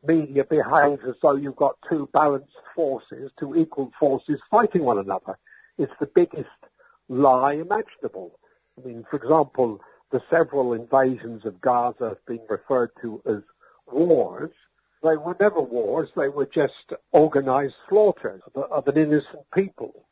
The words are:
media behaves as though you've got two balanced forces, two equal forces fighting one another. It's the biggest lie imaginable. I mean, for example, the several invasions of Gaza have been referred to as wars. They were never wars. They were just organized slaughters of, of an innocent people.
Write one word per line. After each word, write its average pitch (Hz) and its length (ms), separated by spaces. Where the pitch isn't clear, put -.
media 147 360
behaves 143 640
as 120 120
though 143 140
you've 139 200
got 143 200
two 151 240
balanced 143 340
forces, 131 640
two 143 180
equal 160 440
forces 139 400
fighting 214 340
one 113 160
another. 95 380
It's - 220
the 151 60
biggest - 420
lie 131 440
imaginable. 170 880
I 127 100
mean, 117 220
for 147 80
example, 127 640
the 160 180
several 143 440
invasions 120 720
of 101 140
Gaza 123 500
have - 160
been 117 220
referred 117 440
to 110 260
as 104 140
wars. 151 600
They 160 140
were 170 240
never 196 180
wars. 123 560
They 139 140
were 143 160
just - 480
organized 139 640
slaughters 185 520
of, 135 160
of 143 160
an 139 100
innocent 151 460
people. 185 580